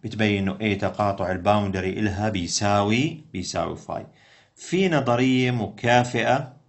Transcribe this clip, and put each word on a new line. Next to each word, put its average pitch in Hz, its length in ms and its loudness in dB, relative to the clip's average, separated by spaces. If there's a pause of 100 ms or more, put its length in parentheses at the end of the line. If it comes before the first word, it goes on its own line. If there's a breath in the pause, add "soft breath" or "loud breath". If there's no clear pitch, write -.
بتبين 104 460 0
إنه 101 260 -2
A 98 40 -8
تقاطع 98 520 -2
الباوندري 95 680 0
إلها 104 300 -2
بيساوي، 101 920 0 (100)
بيساوي 85 440 -6
فاي. - 300 -10 (480 soft breath)
في 185 340 0
نظرية 127 640 2
مكافئة 120 1040 2 (140)